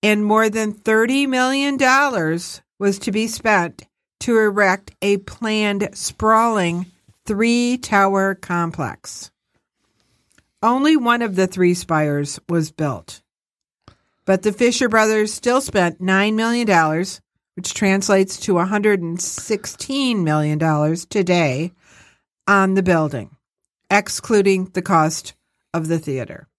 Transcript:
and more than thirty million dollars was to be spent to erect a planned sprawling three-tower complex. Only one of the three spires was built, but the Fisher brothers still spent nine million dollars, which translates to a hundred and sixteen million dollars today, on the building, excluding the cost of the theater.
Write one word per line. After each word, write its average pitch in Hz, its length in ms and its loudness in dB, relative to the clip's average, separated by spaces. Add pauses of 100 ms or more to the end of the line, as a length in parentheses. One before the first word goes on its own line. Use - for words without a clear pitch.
and 214 240 0
more 220 240 2
than 214 240 -4
thirty 233 540 0
million 269 500 0
dollars 254 840 0 (160)
was 196 180 0
to - 140 -6
be 220 160 -2
spent 208 560 -2 (380)
to 233 180 2
erect 196 640 0
a 202 140 2
planned 208 760 -4
sprawling 214 960 0 (400)
three-tower 220 1040 0
complex. 170 960 -8 (1300)
Only 269 340 4
one 240 240 0
of 220 140 -2
the 190 100 2
three 180 300 2
spires 147 640 -2 (100)
was 160 220 -2
built, 135 500 -8 (1040)
but 190 160 2
the 208 100 0
Fisher 240 380 0
brothers 214 420 2
still 247 300 0
spent 180 400 -2
nine 196 340 2
million 233 300 0
dollars, 165 560 0 (340)
which - 200 -8
translates 196 640 2
to 185 180 0
a 175 80 2
hundred 208 340 0
and 170 220 -6
sixteen 233 1000 -4
million 151 340 0
dollars 156 480 0
today, 175 680 0 (760)
on 190 260 4
the 196 80 2
building, 156 540 -2 (560)
excluding 196 840 2
the 180 80 -2
cost 160 540 0 (360)
of 160 160 -4
the 165 120 0
theater. 135 480 -8 (120)